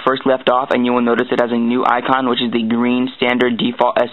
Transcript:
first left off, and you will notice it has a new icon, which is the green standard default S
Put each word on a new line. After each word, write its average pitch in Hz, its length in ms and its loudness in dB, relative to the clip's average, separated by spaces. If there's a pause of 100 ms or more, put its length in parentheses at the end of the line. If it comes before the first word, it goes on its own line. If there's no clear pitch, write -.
first 131 180 0
left 127 240 0
off, 127 220 0
and 123 120 2
you 123 100 2
will 123 100 2
notice 120 260 0
it 123 100 0
has 120 120 0
a 120 40 0
new 117 300 0
icon, 127 420 0
which 120 140 -2
is 120 100 -2
the 117 120 -2
green 123 540 0
standard 123 400 0
default 120 440 0
S 120 120 -2